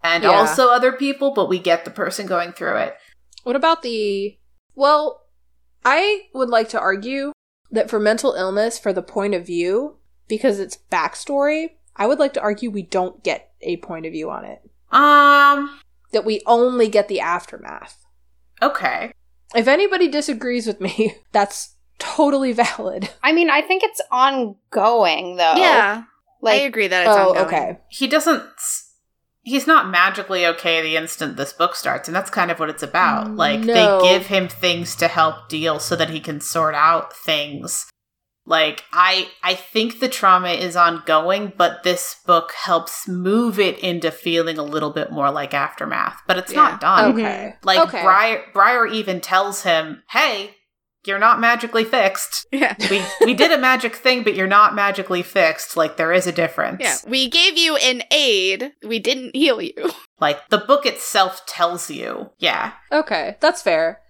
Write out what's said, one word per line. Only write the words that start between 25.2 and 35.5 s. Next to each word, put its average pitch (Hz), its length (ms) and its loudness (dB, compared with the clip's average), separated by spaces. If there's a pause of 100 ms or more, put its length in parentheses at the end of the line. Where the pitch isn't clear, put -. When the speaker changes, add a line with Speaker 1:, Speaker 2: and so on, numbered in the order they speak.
Speaker 3:
though. 165 180 4
Speaker 4:
Yeah. 233 480 4 (380)
Speaker 3:
Like, 220 200 4
Speaker 4:
I 285 40 0
agree 220 220 -2
that 180 200 2
it's 208 100 6
Speaker 2:
Oh, 190 120 6
Speaker 4:
ongoing. 185 180 2
Speaker 2:
okay. 160 320 -4 (100)
Speaker 1:
He 262 180 -4
doesn't 302 360 0 (140)
s-, - 340 -10 (500)
he's 254 260 -2
not 302 220 4
magically 185 560 0
okay 165 360 0
the 160 160 -2
instant 156 400 -6
this 139 160 -6
book - 220 -2
starts, 131 320 -6
and 165 80 -8
that's 190 140 -4
kind 175 220 -2
of 165 80 -6
what 156 100 -4
it's 156 140 -10
about. 175 520 -2
Like, 165 260 0
Speaker 2:
No. 220 400 4
Speaker 1:
they 180 80 6
give 185 180 2
him 190 200 0
things 170 500 -4
to 170 100 0
help 160 420 0
deal 156 300 -2